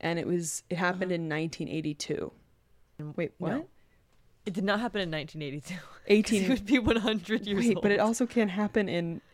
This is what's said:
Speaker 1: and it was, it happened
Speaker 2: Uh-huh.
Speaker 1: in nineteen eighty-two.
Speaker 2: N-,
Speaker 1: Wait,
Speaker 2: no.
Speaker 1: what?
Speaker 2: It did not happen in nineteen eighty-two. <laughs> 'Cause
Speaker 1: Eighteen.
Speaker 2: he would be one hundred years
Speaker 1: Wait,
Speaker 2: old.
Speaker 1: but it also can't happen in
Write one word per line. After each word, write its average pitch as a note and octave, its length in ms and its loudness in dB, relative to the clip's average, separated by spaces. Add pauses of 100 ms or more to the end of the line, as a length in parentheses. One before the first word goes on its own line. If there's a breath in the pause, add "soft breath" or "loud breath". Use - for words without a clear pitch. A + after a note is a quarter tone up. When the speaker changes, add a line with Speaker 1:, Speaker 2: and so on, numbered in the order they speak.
Speaker 1:
and E3+ 180 0
it - 80 -4
was, F3 420 -2
it F3+ 80 -4
happened F3+ 340 0
Speaker 2:
Uh-huh. F3 100 0
Speaker 1:
in E3 80 -4
nineteen D#3 400 -4
eighty-two. D3+ 640 -6 (680)
Speaker 2:
N-, D3+ 160 -10
Speaker 1:
Wait, E3+ 240 -4
Speaker 2:
no. F3+ 80 -4 (120)
Speaker 1:
what? E4+ 100 -12 (760)
Speaker 2:
It G3+ 80 -6
did F#3+ 120 -2
not G3+ 160 0
happen A3+ 180 -4
in F3+ 100 -4
nineteen D#3 320 -6
eighty-two. C#3+ 340 -8
<laughs> - 0 -
'Cause - 320 -16
Speaker 1:
Eighteen. G#3 360 6
Speaker 2:
he A3+ 60 2
would G#3 160 2
be B3+ 140 4
one A3+ 180 2
hundred G#3+ 500 -2
years G3+ 180 2
Speaker 1:
Wait, A3 120 6
Speaker 2:
old. - 60 -6
Speaker 1:
but G#3 100 6
it G#3 80 4
also A3+ 240 2
can't A3 260 2
happen G3+ 380 0
in E3+ 320 -2 (120)